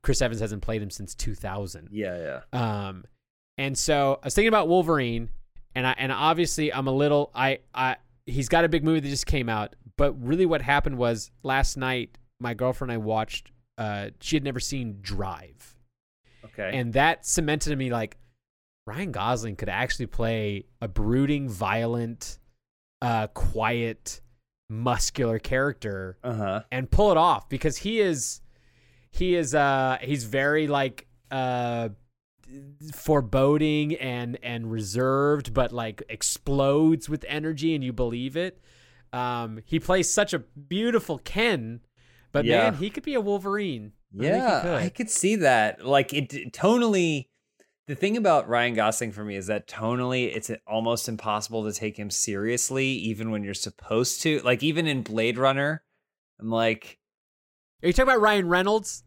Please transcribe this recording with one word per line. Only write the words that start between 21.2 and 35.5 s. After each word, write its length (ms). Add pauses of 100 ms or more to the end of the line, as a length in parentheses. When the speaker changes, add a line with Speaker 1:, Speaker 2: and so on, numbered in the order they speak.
Speaker 1:
violent, 920 (640)
uh, 240
quiet, 920 (500)
muscular 680
character 880
Speaker 2:
Uh-huh. 480
Speaker 1:
and 180
pull 220
it 60
off, 300
because 300
he 240
is, 400 (680)
he 240
is, 180
uh, 480
he's 220
very, 440
like, 400 (220)
uh, 600 (1040)
foreboding 1040
and, 480
and 280
reserved, 840